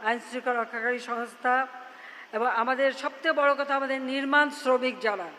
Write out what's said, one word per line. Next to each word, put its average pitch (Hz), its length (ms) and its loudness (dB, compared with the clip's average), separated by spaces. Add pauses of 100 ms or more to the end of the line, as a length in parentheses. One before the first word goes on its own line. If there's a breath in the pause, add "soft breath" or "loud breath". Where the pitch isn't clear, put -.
আইন 233 100 0 (100)
শৃঙ্খলা 247 320 -2
রক্ষাকারী 233 400 -2 (120)
সংস্থা 240 440 -2 (800 loud breath)
এবং 226 120 2 (140)
আমাদের 262 280 2 (120)
সবচেয়ে 294 400 0
বড় 285 180 6
কথা 277 200 0
আমাদের 269 200 -2 (120)
নির্মাণ 277 360 4 (120)
শ্রমিক 254 360 2 (100)
যারা 190 340 -2